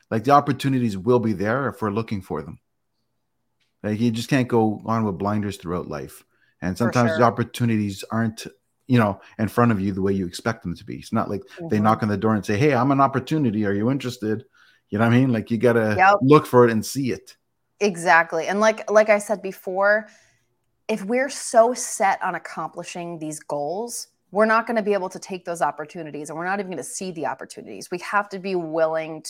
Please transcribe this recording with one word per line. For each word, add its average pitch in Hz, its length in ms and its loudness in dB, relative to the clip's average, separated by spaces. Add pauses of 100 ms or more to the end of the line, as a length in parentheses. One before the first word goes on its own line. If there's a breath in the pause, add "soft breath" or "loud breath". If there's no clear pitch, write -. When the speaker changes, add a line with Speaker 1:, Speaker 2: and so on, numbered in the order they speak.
(100)
Speaker 1:
Like, 107 140 -2
the 139 80 6
opportunities 131 640 2
will 117 220 4
be 107 140 0
there 113 340 -2
if 98 120 -8
we're 107 100 0
looking 107 320 -4
for 76 200 -6
them. 73 160 -16 (1200)
Like, 104 180 -2
you 120 100 2
just 113 180 -6
can't 127 200 2
go 110 380 2
on 113 180 0
with 98 140 -2
blinders 101 380 -2
throughout 82 320 -6
life. 71 360 -10 (380)
And 92 140 -4
Speaker 2:
For - 20 -16
Speaker 1:
sometimes 120 340 2
the - 60 0
Speaker 2:
sure. 120 60 8
Speaker 1:
opportunities 110 840 0
aren't, 113 360 -4 (400)
you 123 120 4
know, 104 220 2 (180 loud breath)
in 110 100 0
front 120 240 4
of 98 80 0
you 101 120 -2
the 95 100 -2
way 98 100 2
you 95 140 -2
expect 113 360 -6
them 85 140 -6
to - 80 -20
be. 62 120 -12
It's - 160 -12
not 110 180 -2
like 101 120 -8 (160 loud breath)
they 170 60 -12 (120)
Speaker 2:
Mm-hmm. 104 80 2
Speaker 1:
knock 110 180 2
on 110 80 0
the 101 80 -2
door 110 160 0
and 101 100 -4
say, 104 140 -2
"Hey, 143 160 4
I'm 123 180 2
an 139 80 2
opportunity. 131 640 0
Are 101 80 0
you 104 180 0
interested?" 120 540 -4 (460 soft breath)
You 104 80 -2
know 113 80 4
what 117 80 4
I - 40 6
mean? 131 140 4
Like, 110 180 -2
you 117 60 2
gotta 113 400 4
Speaker 2:
Yep. 190 240 2
Speaker 1:
look 147 260 6
for 123 200 8
it 117 40 4
and 110 140 0
see 131 260 -6
it. - 260 -10 (440)
Speaker 2:
Exactly. 170 640 2
And 190 140 -2
like, 214 300 0
like 214 180 6
I 208 100 4
said 208 220 -4
before, 196 680 0 (800 soft breath)
if 214 160 -4
we're 247 280 -2
so 240 420 2
set 214 500 -2
on 180 120 -4
accomplishing 170 840 -10
these 156 220 -10
goals, 170 680 -8 (220)
we're 202 140 2
not 226 220 2
gonna 226 160 -2
be 202 100 0
able 185 160 -2
to 180 100 -12
take 185 280 -12
those 170 160 -4
opportunities, 147 640 -6
and 160 100 -10
we're 170 60 -8
not 196 160 -4
even 185 100 -10
gonna 160 120 -8
see - 280 -10
the 156 140 -8
opportunities. - 640 -10
We 180 100 -6
have 202 280 -2
to 196 100 -10
be 190 160 -6
willing 160 760 -2